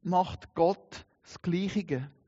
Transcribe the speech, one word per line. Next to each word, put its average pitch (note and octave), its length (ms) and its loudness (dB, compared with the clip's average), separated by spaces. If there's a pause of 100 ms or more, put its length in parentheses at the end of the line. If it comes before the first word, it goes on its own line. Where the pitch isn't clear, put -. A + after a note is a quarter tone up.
macht F3+ 520 0
Gott - 500 0 (200)
das - 180 -20
Gleiche. F3 640 -2 (180)